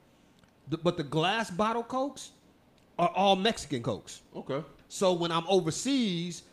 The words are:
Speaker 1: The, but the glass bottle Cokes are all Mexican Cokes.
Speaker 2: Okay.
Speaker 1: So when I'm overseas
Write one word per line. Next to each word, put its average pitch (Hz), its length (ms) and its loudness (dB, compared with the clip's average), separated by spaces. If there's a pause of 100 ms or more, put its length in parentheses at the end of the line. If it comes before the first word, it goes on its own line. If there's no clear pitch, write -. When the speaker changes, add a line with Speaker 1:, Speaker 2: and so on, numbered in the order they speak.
(680)
Speaker 1:
The, 143 100 -4
but 170 180 0
the 165 60 -4
glass 165 480 0
bottle 214 320 0
Cokes 269 480 -6 (680)
are 175 80 4
all 196 260 4
Mexican 190 480 0
Cokes. 110 400 -6 (140)
Speaker 2:
Okay. 143 260 -6 (260)
Speaker 1:
So 185 260 2
when 170 180 0
I'm 165 160 0
overseas 180 1040 2